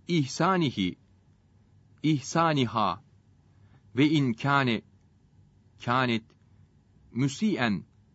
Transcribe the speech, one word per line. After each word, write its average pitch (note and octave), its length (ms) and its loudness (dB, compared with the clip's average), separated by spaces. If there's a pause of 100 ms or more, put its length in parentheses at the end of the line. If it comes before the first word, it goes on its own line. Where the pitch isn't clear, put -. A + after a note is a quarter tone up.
ihsanihi, D#3+ 880 0 (1040)
ihsaniha, C3+ 1000 0 (920)
ve D3 140 4
in C#3 220 2
kâne, C3+ 500 0 (1040)
kânet, A#2+ 400 0 (880)
müsiyen, C3 720 0 (300)